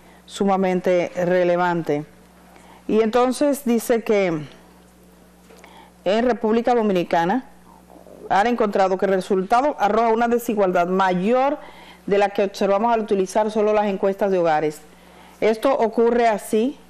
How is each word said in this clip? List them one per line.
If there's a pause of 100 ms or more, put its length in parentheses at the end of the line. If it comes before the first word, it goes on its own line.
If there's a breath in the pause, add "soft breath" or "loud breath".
(280 loud breath)
sumamente
relevante. (840 loud breath)
Y
entonces
dice
que (1600 loud breath)
en
República
Dominicana (840)
han
encontrado
que
el
resultado
arroja
una
desigualdad
mayor (480 loud breath)
de
la
que
observamos
al
utilizar
solo
las
encuestas
de
hogares. (600 loud breath)
Esto
ocurre
así. (120)